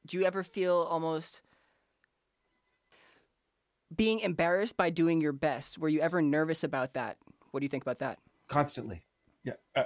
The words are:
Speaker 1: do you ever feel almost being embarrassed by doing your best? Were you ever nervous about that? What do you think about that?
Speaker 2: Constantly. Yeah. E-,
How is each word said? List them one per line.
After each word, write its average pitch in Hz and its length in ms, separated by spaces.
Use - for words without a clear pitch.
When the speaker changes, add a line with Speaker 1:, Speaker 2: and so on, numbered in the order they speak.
Speaker 1:
do 175 120
you 190 60
ever 185 180
feel 175 480
almost 165 520
being 220 260
embarrassed 180 560
by 175 140
doing 165 300
your 151 120
best? 139 460
Were 160 100
you 151 120
ever 165 200
nervous 156 440
about 131 300
that? 117 240
What 135 100
do 143 40
you 139 40
think 135 160
about 123 140
that? 131 200
Speaker 2:
Constantly. 131 560
Yeah. 127 80
E-, 135 100